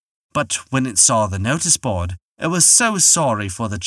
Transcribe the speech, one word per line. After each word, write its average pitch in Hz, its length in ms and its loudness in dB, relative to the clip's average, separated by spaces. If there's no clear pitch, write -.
but - 220 -4
when 131 160 0
it 110 120 -2
saw 113 280 4
the 95 120 -4
notice 147 380 0
board, 90 400 -4
it - 80 -4
was 170 180 0
so 226 320 2
sorry 113 540 2
for 113 180 -6
the 98 180 -6